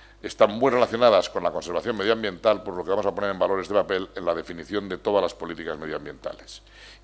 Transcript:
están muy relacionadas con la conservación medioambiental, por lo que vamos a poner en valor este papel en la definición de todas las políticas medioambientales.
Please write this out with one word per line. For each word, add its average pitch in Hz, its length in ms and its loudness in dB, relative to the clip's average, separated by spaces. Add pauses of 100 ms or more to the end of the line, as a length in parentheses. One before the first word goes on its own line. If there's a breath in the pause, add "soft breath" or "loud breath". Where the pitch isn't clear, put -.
(220 loud breath)
están 104 300 2
muy 120 200 2
relacionadas 113 580 4
con 90 140 -4
la 85 80 0
conservación 85 440 -4
medioambiental, 104 680 0
por 95 140 -8
lo 90 80 -6
que 80 60 -6
vamos 98 160 0
a 95 100 0
poner 101 160 0
en 92 80 -4
valor 95 220 2
este 92 120 -6
papel 95 420 0
en 90 100 -10
la 85 100 0
definición 87 540 -6
de 90 80 -6
todas 101 260 2
las 85 100 -2
políticas 82 440 -10
medioambientales. 73 840 -12 (420 loud breath)